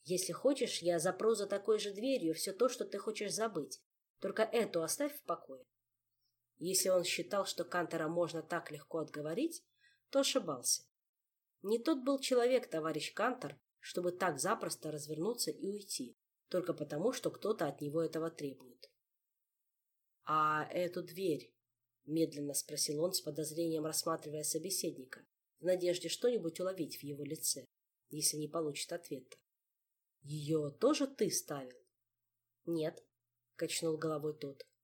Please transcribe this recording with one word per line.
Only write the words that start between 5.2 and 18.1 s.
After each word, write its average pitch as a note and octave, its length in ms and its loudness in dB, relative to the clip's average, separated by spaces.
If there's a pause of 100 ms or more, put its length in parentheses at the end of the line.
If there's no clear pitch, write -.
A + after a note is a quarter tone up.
покое». - 420 -6 (960)
Если F#3 300 2
он F3+ 140 6
считал, - 420 0
что - 180 -4
Кантора E3 440 -2
можно E3 340 0
так E3 300 -6
легко D3+ 280 -6
отговорить, D#3 640 -4 (460)
то C4+ 100 4
ошибался. F3 640 2 (800)
Не A3 180 2
тот C4 240 2
был C#4 160 4
человек, B3 500 4
товарищ D#3 440 -2
Кантор, G#3+ 460 -2 (200)
чтобы F3+ 320 0
так F3 280 0
запросто E3+ 520 -2
развернуться D3+ 600 -2
и - 160 -6
уйти, G3 500 -6 (320)
только F3 240 0
потому, D3 380 0
что E3 180 -2
кто-то G3 380 0
от C#3+ 140 -4
него D3 200 0
этого D#3+ 300 -2